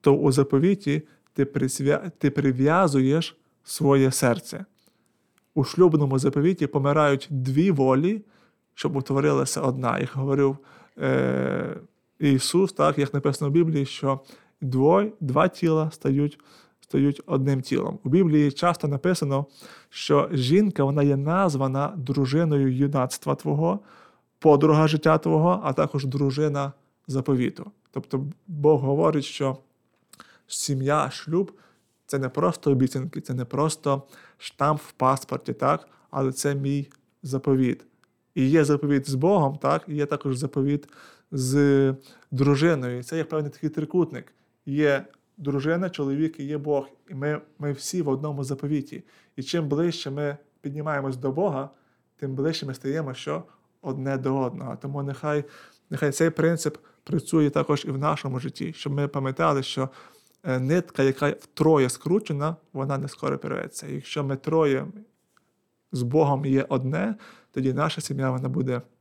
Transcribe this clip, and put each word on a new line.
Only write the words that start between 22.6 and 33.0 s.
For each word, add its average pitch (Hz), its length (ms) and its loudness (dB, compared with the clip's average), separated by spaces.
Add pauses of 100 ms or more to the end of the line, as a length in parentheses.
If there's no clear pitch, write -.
юнацтва 139 580 0
твого, 156 460 -2 (580)
подруга 156 500 6
життя 156 300 4
твого, 165 460 2
а 139 80 -2
також 147 340 -2
дружина 143 680 -2 (340)
заповіту. 135 640 -2 (200)
Тобто 135 360 -6 (200)
Бог 151 340 2
говорить, 143 440 0
що 135 340 -4 (880)
сім'я, 139 640 0
шлюб — 175 420 -4 (540)
це 143 120 -2
не 135 100 -2
просто 160 420 0
обіцянки, 131 500 0